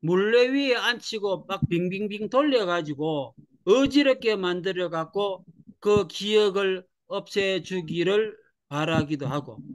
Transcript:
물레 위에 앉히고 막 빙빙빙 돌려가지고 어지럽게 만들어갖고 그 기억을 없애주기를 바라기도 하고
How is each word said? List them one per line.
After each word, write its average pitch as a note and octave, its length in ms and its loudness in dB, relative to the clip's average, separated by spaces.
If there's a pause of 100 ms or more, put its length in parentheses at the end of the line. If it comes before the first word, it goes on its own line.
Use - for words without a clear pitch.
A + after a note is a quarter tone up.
물레 G#3 480 4
위에 C4+ 280 2
앉히고 G3+ 680 -4
막 F#3+ 220 -2
빙빙빙 F#3+ 640 -4
돌려가지고 E3 1040 0 (300)
어지럽게 C4 720 4
만들어갖고 F3+ 1080 -4 (360)
그 G#3 280 2
기억을 G3 760 0 (220)
없애주기를 F#3+ 1300 -2 (320)
바라기도 D3+ 580 -2
하고 B2 320 -6 (160)